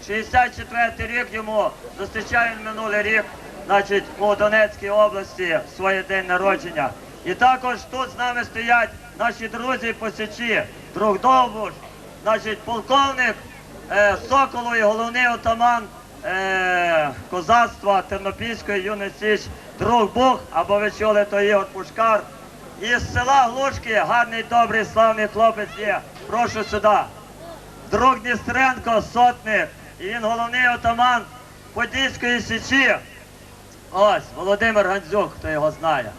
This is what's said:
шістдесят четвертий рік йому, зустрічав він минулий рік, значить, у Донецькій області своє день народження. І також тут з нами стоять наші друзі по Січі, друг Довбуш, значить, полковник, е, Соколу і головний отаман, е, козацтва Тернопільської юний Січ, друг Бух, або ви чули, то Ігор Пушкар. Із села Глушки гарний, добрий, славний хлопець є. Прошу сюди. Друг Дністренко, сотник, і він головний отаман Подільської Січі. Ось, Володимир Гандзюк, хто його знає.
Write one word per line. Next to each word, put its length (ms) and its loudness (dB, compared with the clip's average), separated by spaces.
шістдесят 500 -2
четвертий 500 -4
рік 260 -4
йому, 380 -2
зустрічав 440 -2
він 80 -14
минулий 380 -4
рік, 220 0
значить, 380 2
у 160 4
Донецькій 560 2
області 680 0
своє 260 0
день 240 -4
народження. 640 0
І 100 -4
також 420 2
тут 200 -6
з 80 -16
нами 260 -4
стоять 440 0
наші 300 -4
друзі 500 -4
по 120 -6
Січі, 520 -4
друг 260 0
Довбуш, 520 2
значить, 360 -2
полковник, 760 0
е, 260 4
Соколу 480 2
і 60 2
головний 520 2
отаман, 480 2
е, 840 0
козацтва 720 2
Тернопільської 800 -6
юний 280 -6
Січ, 200 2
друг 340 2
Бух, 280 4
або 280 0
ви 120 0
чули, 400 2
то 100 0
Ігор 320 4
Пушкар. 480 0
Із 320 -2
села 300 4
Глушки 520 -2
гарний, 560 0
добрий, 340 2
славний 420 2
хлопець 420 2
є. 220 -2
Прошу 380 -2
сюди. 340 2
Друг 300 4
Дністренко, 840 0
сотник, 560 2
і 20 -10
він 200 -6
головний 500 0
отаман 480 2
Подільської 680 -2
Січі. 560 0
Ось, 300 4
Володимир 520 2
Гандзюк, 500 -2
хто 100 -8
його 220 0
знає. 480 -2